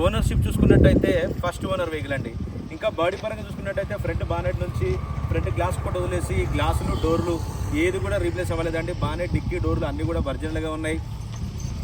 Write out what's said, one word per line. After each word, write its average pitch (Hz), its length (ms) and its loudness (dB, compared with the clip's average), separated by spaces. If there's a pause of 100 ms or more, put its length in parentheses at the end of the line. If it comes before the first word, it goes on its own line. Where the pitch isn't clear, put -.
ఓనర్‌షిప్ - 460 4
చూసుకున్నట్టయితే 190 640 6 (300)
ఫస్ట్ 175 300 -4
ఓనర్ 175 220 -2
వెహికల్ 139 240 -4
అండి. 120 160 -6 (400)
ఇంకా 214 140 -2 (100)
బాడీ 180 240 2
పరంగా 214 240 -4
చూసుకున్నట్టయితే 196 480 -4 (100)
ఫ్రంట్ 170 260 -2
బానెట్ 170 320 -2
నుంచి 180 260 -2 (400)
ఫ్రంట్ - 280 0
గ్లాస్ 175 280 0
కూడా - 200 -2
వదిలేసి 180 320 -2 (180)
గ్లాసులు, 165 480 2
డోర్లు 165 320 2 (480)
ఏది 185 220 2
కూడా 202 200 0
రీప్లేస్ 175 300 -2
అవ్వలేదండి. 165 380 -2 (100)
బానెట్, 180 340 -2
డిక్కీ, 180 280 0
డోర్లు 160 260 2
అన్నీ 143 180 -4
కూడా 165 120 0 (100)
ఒరిజినల్‌గా 156 460 -4
ఉన్నాయి. 156 220 -2 (840)